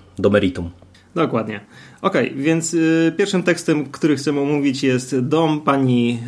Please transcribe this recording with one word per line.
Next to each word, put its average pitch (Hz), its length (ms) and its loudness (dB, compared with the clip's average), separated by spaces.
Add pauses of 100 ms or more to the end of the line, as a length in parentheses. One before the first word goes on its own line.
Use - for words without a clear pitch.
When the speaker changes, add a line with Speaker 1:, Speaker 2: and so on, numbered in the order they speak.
(200)
Speaker 1:
do 101 100 2
meritum. 92 400 0 (460)
Speaker 2:
Dokładnie. 110 440 -2 (420)
Okej, 180 340 0
więc, 160 380 0
y, 160 440 2
pierwszym 190 260 0
tekstem, 160 480 0
który 156 240 0
chcemy 143 240 -2
omówić, 139 440 0
jest 127 360 0
Dom 151 420 2
pani 123 680 2